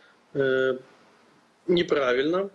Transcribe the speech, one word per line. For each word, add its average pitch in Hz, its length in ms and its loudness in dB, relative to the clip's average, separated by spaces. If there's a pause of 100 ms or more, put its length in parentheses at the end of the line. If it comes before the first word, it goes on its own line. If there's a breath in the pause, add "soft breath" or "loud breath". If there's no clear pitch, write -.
(360 loud breath)
Е... 131 400 0 (920)
Неправильно. 160 880 0